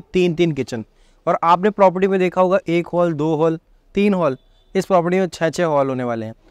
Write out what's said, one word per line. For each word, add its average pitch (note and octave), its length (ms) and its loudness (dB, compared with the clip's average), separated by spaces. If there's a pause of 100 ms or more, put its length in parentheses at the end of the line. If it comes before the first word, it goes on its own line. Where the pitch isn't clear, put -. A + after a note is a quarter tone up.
(120)
तीन-तीन F3 400 2
किचन। B2 320 -6 (420)
और E3+ 160 0
आपने F3 280 2
प्रॉपर्टी F#3+ 360 2
में F#3+ 140 0
देखा F#3 200 0
होगा F#3 180 2 (100)
एक E3+ 180 0
हॉल, F3 260 0
दो D#3 220 0
हॉल, D#3+ 240 0 (360)
तीन G3+ 200 2
हॉल, D#3 220 -2 (380)
इस F#3+ 120 -2
प्रॉपर्टी F3+ 320 2
में F#3+ 80 0
छः-छः E3 380 -2
हॉल C#3+ 240 0
होने B2+ 160 -4
वाले A#2 220 -4
हैं। A2+ 80 -12 (160)